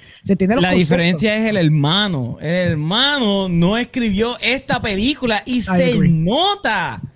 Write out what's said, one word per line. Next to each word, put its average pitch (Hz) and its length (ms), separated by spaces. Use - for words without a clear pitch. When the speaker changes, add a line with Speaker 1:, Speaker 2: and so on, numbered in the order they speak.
Speaker 1:
Se 196 100
entiende 190 220
los 247 80
Speaker 2:
La 180 80
Speaker 1:
conceptos. 180 260
Speaker 2:
diferencia 175 400
es 220 140
el 214 80
hermano. 156 840
El 175 320
hermano 202 760
no 175 280
escribió 233 640
esta 254 400
película 220 640
y 254 140
Speaker 1:
I 220 40
Speaker 2:
se 180 300
Speaker 1:
agree. - 180
Speaker 2:
nota. 208 920